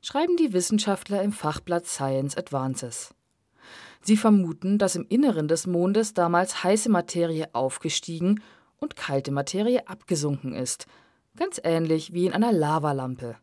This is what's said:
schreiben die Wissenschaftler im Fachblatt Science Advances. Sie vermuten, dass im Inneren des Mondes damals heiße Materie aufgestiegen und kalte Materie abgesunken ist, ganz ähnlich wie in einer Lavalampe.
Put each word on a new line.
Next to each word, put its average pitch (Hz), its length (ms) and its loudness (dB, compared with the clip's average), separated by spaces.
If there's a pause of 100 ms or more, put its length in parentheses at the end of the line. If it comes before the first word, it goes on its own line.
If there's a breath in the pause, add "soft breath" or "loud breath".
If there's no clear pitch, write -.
schreiben 339 360 0
die 311 160 2
Wissenschaftler 196 680 0
im 208 80 0
Fachblatt 175 560 -2
Science 135 500 -2
Advances. 131 800 -6 (840 loud breath)
Sie 214 160 4
vermuten, 202 640 4
dass 196 180 2
im 170 120 -6
Inneren 226 380 2
des 160 220 0
Mondes 196 440 2
damals 175 520 0
heiße 214 240 2
Materie 170 640 0
aufgestiegen 165 920 -2 (360 loud breath)
und - 180 -8
kalte 139 340 -2
Materie 185 560 0
abgesunken 147 680 -4
ist, - 340 -6 (500 soft breath)
ganz 370 260 -6
ähnlich 160 500 0
wie 175 140 0
in 185 60 0
einer 226 200 2
Lavalampe. 139 920 -2